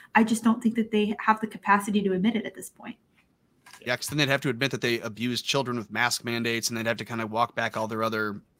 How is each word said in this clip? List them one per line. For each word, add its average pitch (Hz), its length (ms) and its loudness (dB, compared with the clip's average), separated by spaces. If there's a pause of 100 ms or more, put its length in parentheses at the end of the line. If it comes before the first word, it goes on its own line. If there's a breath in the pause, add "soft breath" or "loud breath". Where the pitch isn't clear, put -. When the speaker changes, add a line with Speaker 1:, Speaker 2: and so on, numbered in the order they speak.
(140 loud breath)
Speaker 1:
I 226 80 8
just 220 220 2
don't 226 180 4
think 220 140 2
that 220 160 0
they 208 260 2
have 220 220 2
the 214 80 -4
capacity 202 540 2
to 196 100 2
admit 202 240 2
it - 100 -4
at - 80 -12
this - 160 -16
point. - 240 -18 (920)
Speaker 2:
Yeah, 123 120 -2
'cause - 100 -6
then 139 120 -4
they'd 143 100 4
have 139 140 2
to 151 60 0
admit 127 220 0
that 123 100 -4
they 117 200 0
abused 113 440 -4
children 131 320 0
with 110 140 -8
mask 117 340 0
mandates, 117 440 -2
and 120 100 -6
they'd 110 80 -4
have 117 120 0
to 113 60 -8
kinda 113 220 -6
walk 110 300 -2
back 117 200 -2
all 110 120 -2
their 113 160 -4
other 107 380 -2 (180)